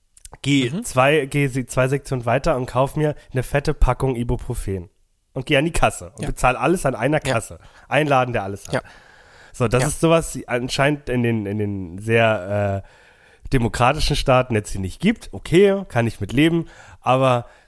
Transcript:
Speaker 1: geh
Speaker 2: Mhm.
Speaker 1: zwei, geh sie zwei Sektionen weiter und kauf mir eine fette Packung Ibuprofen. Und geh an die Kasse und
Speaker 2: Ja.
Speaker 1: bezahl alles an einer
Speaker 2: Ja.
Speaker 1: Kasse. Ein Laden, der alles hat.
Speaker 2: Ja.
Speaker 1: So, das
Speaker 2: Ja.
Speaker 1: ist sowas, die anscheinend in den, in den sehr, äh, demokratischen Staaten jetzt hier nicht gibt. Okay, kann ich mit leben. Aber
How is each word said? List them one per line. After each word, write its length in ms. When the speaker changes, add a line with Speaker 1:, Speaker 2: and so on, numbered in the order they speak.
Speaker 1:
geh 280
Speaker 2:
Mhm. 140
Speaker 1:
zwei, 420
geh 220
sie 180
zwei 220
Sektionen 380
weiter 300
und 100
kauf 300
mir 180
eine 100
fette 320
Packung 420
Ibuprofen. 760
Und 140
geh 100
an 80
die 80
Kasse 440
und 60
Speaker 2:
Ja. 60
Speaker 1:
bezahl 280
alles 280
an 100
einer 300
Speaker 2:
Ja. 100
Speaker 1:
Kasse. 240
Ein 200
Laden, 240
der 100
alles 240
hat. 80
Speaker 2:
Ja. 80
Speaker 1:
So, 160
das 140
Speaker 2:
Ja. 60
Speaker 1:
ist 120
sowas, 320
die 160
anscheinend 600
in 140
den, 240
in 120
den 400
sehr, 840
äh, 40
demokratischen 640
Staaten 400
jetzt 160
hier 100
nicht 200
gibt. 320
Okay, 560
kann 180
ich 140
mit 120
leben. 340
Aber 460